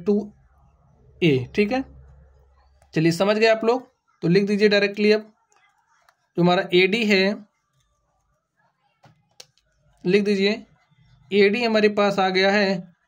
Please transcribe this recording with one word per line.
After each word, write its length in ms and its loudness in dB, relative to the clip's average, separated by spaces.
टू 120 0
ए, 340 0
ठीक 160 0
है। 120 -4
चलिए, 180 0
समझ 260 -2
गए 100 2
आप 180 0
लोग, 220 -2
तो 40 -2
लिख 160 2
दीजिए 260 2
डायरेक्टली। 420 0
अब 200 -2
जो 60 2
हमारा 320 0
एडी 300 2
है, 160 2
लिख 200 2
दीजिए, 280 0
एडी 320 2
हमारे 280 2
पास 280 -2
आ 100 0
गया 220 0
है 160 0